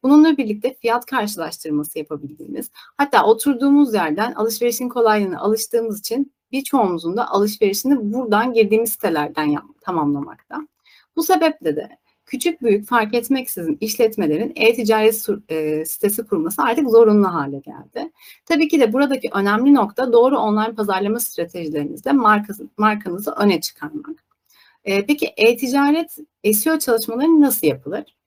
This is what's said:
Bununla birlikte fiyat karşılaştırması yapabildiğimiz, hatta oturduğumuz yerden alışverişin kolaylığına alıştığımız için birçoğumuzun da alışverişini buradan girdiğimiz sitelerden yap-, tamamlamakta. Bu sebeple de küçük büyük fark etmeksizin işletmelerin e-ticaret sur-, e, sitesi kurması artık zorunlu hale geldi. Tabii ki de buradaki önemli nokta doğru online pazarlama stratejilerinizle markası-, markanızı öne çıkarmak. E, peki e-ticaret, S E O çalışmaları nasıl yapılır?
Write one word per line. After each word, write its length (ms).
Bununla 340
birlikte 440
fiyat 240
karşılaştırması 920
yapabildiğimiz, 720
hatta 280
oturduğumuz 680
yerden 400
alışverişin 560
kolaylığına 500
alıştığımız 600
için 340
birçoğumuzun 680
da 120
alışverişini 840
buradan 400
girdiğimiz 380
sitelerden 520
yap-, 380
tamamlamakta. 840
Bu 80
sebeple 520
de 220
küçük 360
büyük 260
fark 260
etmeksizin 680
işletmelerin 760
e-ticaret 680
sur-, 280
e, 360
sitesi 420
kurması 340
artık 280
zorunlu 440
hale 260
geldi. 520
Tabii 220
ki 120
de 140
buradaki 400
önemli 400
nokta 400
doğru 240
online 380
pazarlama 440
stratejilerinizle 920
markası-, 560
markanızı 540
öne 300
çıkarmak. 640
E, 200
peki 320
e-ticaret, 800
S 160
E 40
O 60
çalışmaları 640
nasıl 260
yapılır? 480